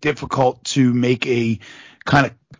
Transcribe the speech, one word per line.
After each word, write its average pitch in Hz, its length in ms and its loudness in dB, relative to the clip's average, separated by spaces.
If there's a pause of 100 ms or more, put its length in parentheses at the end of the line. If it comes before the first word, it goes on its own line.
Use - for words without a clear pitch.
difficult 135 640 -2
to 127 280 2
make 123 320 0
a 117 340 -2 (460)
kinda, 139 280 2 (260)